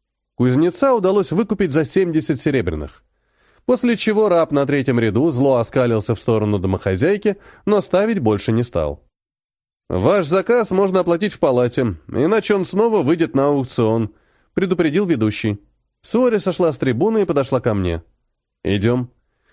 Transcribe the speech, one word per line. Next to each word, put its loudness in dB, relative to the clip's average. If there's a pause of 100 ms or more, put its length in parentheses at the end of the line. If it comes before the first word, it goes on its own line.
(360)
Кузнеца 2
удалось 0
выкупить -2
за 2
семьдесят 0
серебряных. -4 (640)
После 0
чего 0
раб 2
на 0
третьем 0
ряду 2
зло 2
оскалился 0
в -8
сторону 0
домохозяйки, 0 (300)
но 2
ставить 0
больше 0
не 0
стал. -6 (800)
"Ваш 0
заказ 0
можно 0
оплатить -2
в -16
палате, 0 (120)
иначе 0
он -2
снова 0
выйдет 0
на 2
аукцион", 0 (400)
предупредил 0
ведущий. -2 (380)
Суори 0
сошла 0
с -8
трибуны 0
и 2
подошла 0
ко 0
мне. -2 (640)
"Идем". 0 (420)